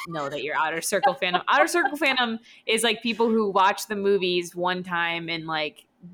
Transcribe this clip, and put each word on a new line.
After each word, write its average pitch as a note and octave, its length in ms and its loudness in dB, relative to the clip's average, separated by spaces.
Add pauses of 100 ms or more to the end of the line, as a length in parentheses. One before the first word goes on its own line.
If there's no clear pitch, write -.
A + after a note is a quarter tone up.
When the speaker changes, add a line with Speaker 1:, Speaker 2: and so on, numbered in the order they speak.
Speaker 1:
know D3+ 220 -6
that C#3+ 140 -6
you're D3 140 -6
outer D#3 240 0
circle F#3 340 0
fandom. F3+ 300 -2
Speaker 2:
<laughs> - 20 -2
Speaker 1:
Outer D4 200 4
circle E4+ 300 2
fandom B3+ 420 0 (260)
is, A3 180 2
like, A3+ 200 0
people A#3 260 0
who A3 220 2
watch G3 360 2
the A3 80 -6
movies F3+ 600 0
one F3+ 280 -2
time E3+ 460 -2
and, E3 160 -6
like, D3+ 400 -6 (280)